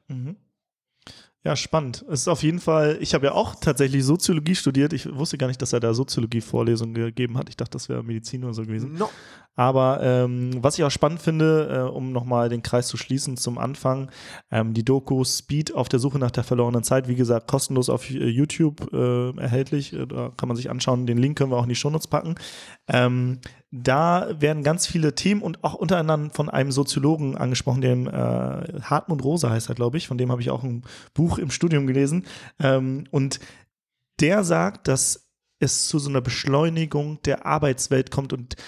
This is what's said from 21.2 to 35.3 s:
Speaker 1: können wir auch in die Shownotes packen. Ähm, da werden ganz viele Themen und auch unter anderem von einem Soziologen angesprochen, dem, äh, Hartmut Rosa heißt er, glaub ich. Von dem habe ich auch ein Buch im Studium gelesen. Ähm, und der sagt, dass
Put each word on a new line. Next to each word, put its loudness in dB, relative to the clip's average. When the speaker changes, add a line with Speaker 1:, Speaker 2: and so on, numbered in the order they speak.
Speaker 1:
können 0
wir 2
auch 2
in 0
die -2
Shownotes -2
packen. -2
Ähm, 2
da 2
werden 2
ganz 2
viele 2
Themen 2
und -6
auch -2
unter 2
anderem 0
von -2
einem 0
Soziologen 2
angesprochen, 0
dem, 2
äh, -6
Hartmut -2
Rosa 2
heißt 0
er, -4
glaub 0
ich. -4
Von -2
dem 0
habe -2
ich -2
auch -2
ein -4
Buch 2
im -4
Studium 2
gelesen. 2
Ähm, 2
und 0
der 4
sagt, 0
dass 0